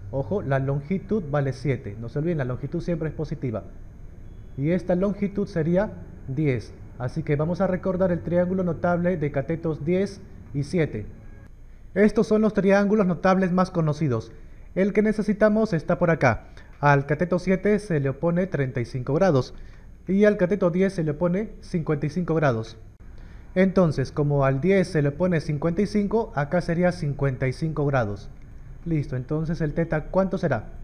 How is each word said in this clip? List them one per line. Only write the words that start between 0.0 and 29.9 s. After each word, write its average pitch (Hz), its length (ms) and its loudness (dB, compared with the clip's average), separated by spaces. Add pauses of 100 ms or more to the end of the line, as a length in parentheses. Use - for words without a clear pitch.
ojo, 156 300 -2
la 135 180 0
longitud 147 720 -2
vale 139 220 0
siete. 120 460 -4
No 117 100 -10
se 147 100 -4
olviden, 160 200 0
la 127 60 -2
longitud 127 360 -4
siempre 160 280 -2
es - 60 -8
positiva. 139 480 -6 (920)
Y 143 140 0
esta 180 240 0
longitud 202 520 0
sería 175 460 0 (340)
diez. 135 460 -2 (240)
Así 123 260 -6
que 147 120 0
vamos 165 240 0
a 190 80 4
recordar 185 460 0
el 165 80 -2
triángulo 180 420 0
notable 175 540 2
de 147 120 0
catetos 156 540 -2
diez 185 380 0 (320)
y 143 100 -2
siete. 143 440 -2 (840)
Estos 214 340 4
son 220 140 4
los 214 120 2
triángulos 202 520 4
notables 185 460 4
más 185 180 4
conocidos. 147 640 0 (440)
El 196 180 2
que 208 80 4
necesitamos 214 720 4
está 160 260 0
por 170 100 4
acá. 147 360 4 (340)
Al 143 260 6
cateto 175 320 0
siete 190 420 2
se 165 200 0
le 135 80 0
opone 170 400 0
treinta 131 320 -2
y 117 60 0
cinco 135 280 -4
grados 160 400 4 (540)
y 196 160 4
al 208 140 6
cateto 185 320 2
diez 185 240 2
se 165 100 -2
le 147 80 0
opone 175 480 -2
cincuenta 156 460 -2
y 147 40 -2
cinco 165 260 -2
grados. 127 420 0 (800)
Entonces, 180 580 4
como 143 320 2
al 135 160 2
diez 190 260 4
se 156 140 0
le 143 80 2
opone 165 320 0
cincuenta 165 400 0
y 202 60 2
cinco, 208 460 0
acá 147 280 0
sería 175 320 2
cincuenta 139 540 -2
y 127 60 2
cinco 151 320 -2
grados. 117 440 0 (560)
Listo, 147 320 -2
entonces 151 420 -2
el 147 140 0
teta, 165 320 0